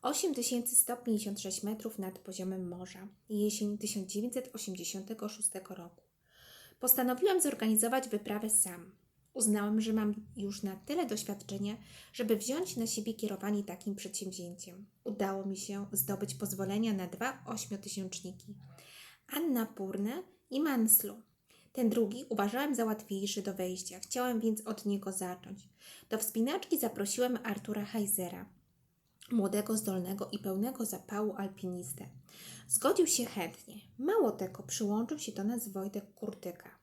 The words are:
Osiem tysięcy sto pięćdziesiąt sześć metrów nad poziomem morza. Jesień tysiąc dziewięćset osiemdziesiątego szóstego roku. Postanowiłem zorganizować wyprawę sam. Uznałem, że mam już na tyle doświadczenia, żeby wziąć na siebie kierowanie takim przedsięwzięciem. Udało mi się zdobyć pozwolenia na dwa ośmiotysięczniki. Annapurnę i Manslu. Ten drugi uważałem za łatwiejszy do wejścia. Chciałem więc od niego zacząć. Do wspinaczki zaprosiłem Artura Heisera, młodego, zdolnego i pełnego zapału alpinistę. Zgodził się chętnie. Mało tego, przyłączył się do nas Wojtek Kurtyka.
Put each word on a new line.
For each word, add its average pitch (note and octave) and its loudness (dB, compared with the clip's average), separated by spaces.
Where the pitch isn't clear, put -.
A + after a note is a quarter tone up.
Osiem D4 2
tysięcy A#3+ 0
sto - 6
pięćdziesiąt G#3 0
sześć - -4
metrów G#3+ -4
nad F#3+ -6
poziomem F#3 -4
morza. F3+ -10
Jesień G#3 2
tysiąc G3+ -4
dziewięćset A#3+ -2
osiemdziesiątego G3 -6
szóstego F#3+ -6
roku. F3 -16
Postanowiłem B3+ 6
zorganizować A#3 4
wyprawę G#3 -2
sam. F3+ 2
Uznałem, G#3 4
że A3 2
mam G#3+ 2
już G3+ -6
na F#3+ -4
tyle D#4 0
doświadczenia, G#3 -4
żeby A3 4
wziąć C#4 0
na A3+ 0
siebie A3 -2
kierowanie G#3 -2
takim G3 -6
przedsięwzięciem. F#3 -8
Udało G3 0
mi F#3+ -2
się G3+ -6
zdobyć G3 0
pozwolenia G3 0
na F#3+ 0
dwa A#3+ -4
ośmiotysięczniki. G3 -6
Annapurnę A3+ 0
i C4+ 2
Manslu. A3+ 4
Ten A3+ 4
drugi A3 4
uważałem A#3 2
za A#3 2
łatwiejszy G#3 -2
do G3 -2
wejścia. F#3 -4
Chciałem B3 0
więc A3 4
od G#3 -4
niego G3 0
zacząć. F#3 -6
Do A3 0
wspinaczki C4+ 2
zaprosiłem A#3+ 2
Artura G#3 -2
Heisera, F#3 -2
młodego, G#3 2
zdolnego G3 -2
i G#3 -4
pełnego G#3+ 0
zapału G#3 -2
alpinistę. F3+ -6
Zgodził E4+ 6
się - 4
chętnie. - -4
Mało D#4+ 6
tego, - -4
przyłączył A3 0
się A3 -6
do G3 -4
nas A3 0
Wojtek G3 -6
Kurtyka. - -8